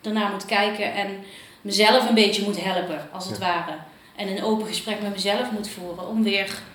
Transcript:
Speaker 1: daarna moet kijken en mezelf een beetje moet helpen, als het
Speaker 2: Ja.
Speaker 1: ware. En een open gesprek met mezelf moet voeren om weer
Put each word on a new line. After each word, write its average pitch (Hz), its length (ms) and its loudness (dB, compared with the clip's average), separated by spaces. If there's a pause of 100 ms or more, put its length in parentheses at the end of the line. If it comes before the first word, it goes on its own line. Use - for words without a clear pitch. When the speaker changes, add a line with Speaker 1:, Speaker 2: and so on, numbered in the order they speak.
Speaker 1:
daarna 214 280 0
moet 190 180 -4
kijken 208 460 0
en 196 160 -2 (520)
mezelf 220 480 6
een 226 60 4
beetje 202 280 4
moet 185 220 -2
helpen, 175 480 -2
als 185 160 -8
het 202 100 -6
Speaker 2:
Ja. 190 80 -4
Speaker 1:
ware. 170 260 0 (440)
En 202 120 -6
een 190 160 -4
open 214 220 2
gesprek 214 360 -4
met 202 100 -2
mezelf 196 380 0
moet 208 180 -4
voeren 180 400 -10
om 220 140 2
weer 196 360 0 (160)